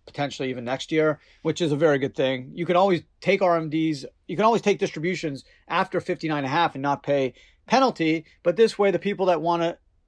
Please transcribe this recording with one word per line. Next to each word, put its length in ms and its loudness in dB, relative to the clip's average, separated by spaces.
potentially 440 -6
even 140 -8
next 280 -6
year, 280 2
which 180 -2
is 100 0
a 40 2
very 240 4
good 160 -4
thing. 380 -2
You 120 -6
can 100 0
always 280 4
take 200 0
R 160 2
M 120 -4
Ds, 360 -2
you 80 -8
can 100 0
always 160 4
take 180 0
distributions 640 -6
after 320 -2
fifty-nine 400 -4
and 80 -4
a 20 -4
half 240 0
and 80 -10
not 220 -2
pay 300 0
penalty, 580 2
but 120 0
this 240 2
way 120 4
the 60 -2
people 300 -2
that 140 2
wanna 360 0